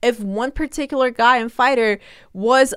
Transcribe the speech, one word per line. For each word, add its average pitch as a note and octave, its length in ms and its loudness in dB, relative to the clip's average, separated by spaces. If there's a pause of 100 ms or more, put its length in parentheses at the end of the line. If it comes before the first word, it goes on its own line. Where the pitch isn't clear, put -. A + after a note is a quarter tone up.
if A#3 180 -2
one G#3 300 -6
particular C#4 600 -4
guy A#3+ 280 2
and A3+ 120 -6
fighter A#3 480 0 (340)
was B3+ 440 2